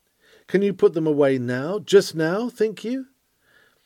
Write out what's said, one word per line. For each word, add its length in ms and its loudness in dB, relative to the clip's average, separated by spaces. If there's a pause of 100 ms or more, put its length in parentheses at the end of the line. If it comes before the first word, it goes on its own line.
(460)
Can 160 0
you 100 0
put 200 2
them 140 -2
away 300 2
now, 440 -4
just 340 2
now, 340 -2
think 360 -4
you? 240 -8 (760)